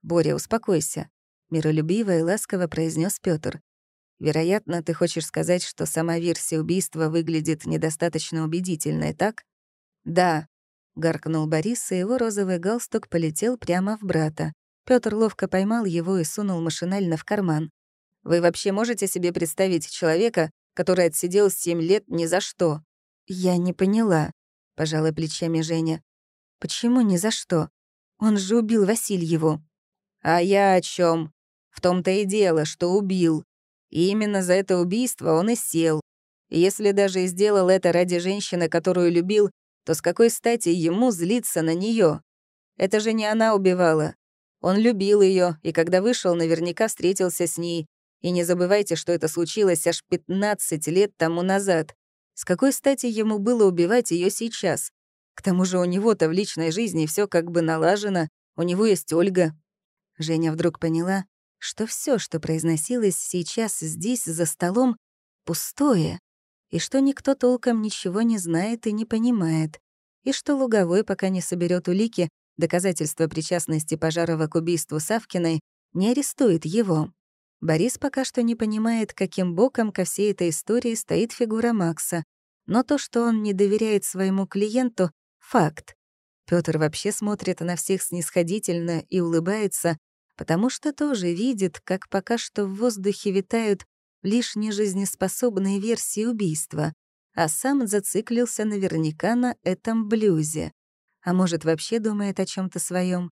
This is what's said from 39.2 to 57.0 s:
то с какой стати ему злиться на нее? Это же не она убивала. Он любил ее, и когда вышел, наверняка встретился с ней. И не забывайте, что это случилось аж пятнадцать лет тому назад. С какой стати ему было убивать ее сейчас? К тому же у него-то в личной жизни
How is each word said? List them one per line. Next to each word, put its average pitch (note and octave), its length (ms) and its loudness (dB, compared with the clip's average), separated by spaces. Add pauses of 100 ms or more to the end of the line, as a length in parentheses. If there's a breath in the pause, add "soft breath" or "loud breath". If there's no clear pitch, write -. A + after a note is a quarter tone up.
то D#3+ 100 0
с - 80 -6
какой A3+ 280 4
стати A#3 380 0
ему F3+ 420 2
злиться F3+ 520 -2
на D#3+ 120 2
нее? F#3 460 2 (560)
Это G3+ 240 2
же A3 120 -2
не A3 120 0
она A3 300 2
убивала. F3+ 600 4 (460)
Он F#3 160 2
любил G#3 460 4
ее, F3+ 400 4
и E3+ 100 -4
когда F3 300 2
вышел, G#3 320 2
наверняка E3+ 540 0
встретился F3+ 580 0
с - 100 -4
ней. E3+ 300 -4 (340)
И F3+ 100 -2
не F3 120 2
забывайте, F3+ 540 2
что F3 160 -2
это D#3+ 160 0
случилось E3+ 580 0
аж E3+ 220 -2
пятнадцать F#3 800 -2
лет G3 280 2
тому E3+ 260 0
назад. F#3+ 520 0 (400)
С - 100 -16
какой C4 280 2
стати C#4 340 0
ему G#3+ 320 0
было A3 280 4
убивать F#3 440 2
ее F3 180 0
сейчас? G#3+ 640 -4 (440)
К - 80 -20
тому F3+ 220 2
же F#3 140 0
у F3+ 60 4
него-то F#3 440 2
в D#3+ 40 0
личной E3 380 -2
жизни E3 360 0